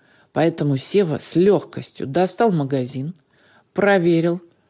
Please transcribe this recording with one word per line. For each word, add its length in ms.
поэтому 440
Сева 440
с 140
лёгкостью 720
достал 440
магазин, 640
проверил, 680